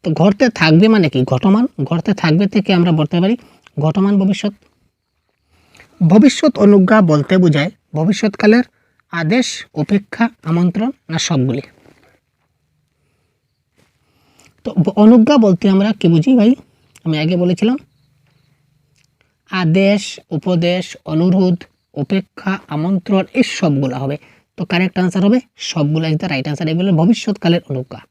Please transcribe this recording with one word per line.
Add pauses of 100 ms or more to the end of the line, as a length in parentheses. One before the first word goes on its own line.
তো
ঘটতে
থাকবে
মানে
কি?
ঘটমান, (160)
ঘটতে
থাকবে
থেকে
আমরা
বলতে
পারি (420)
ঘটমান
ভবিষ্যৎ। (1500)
ভবিষ্যৎ
অনুজ্ঞা
বলতে
বোঝায় (240)
ভবিষ্যৎকালের (480)
আদেশ,
অপেক্ষা, (140)
আমন্ত্রণ (180)
না
সবগুলি? (3000)
তো
ব-,
অনুজ্ঞা
বলতে
আমরা
কি
বুঝি
ভাই? (480)
আমি
আগে
বলেছিলাম (1700)
আদেশ, (100)
উপদেশ,
অনুরোধ, (300)
অপেক্ষা,
আমন্ত্রণ, (100)
এই
সবগুলা
হবে। (400)
তো
কারেক্ট
আনসার
হবে (180)
সবগুলা
is
the
right
answer।
এগুলো
ভবিষ্যৎকালের
অনুজ্ঞা (120)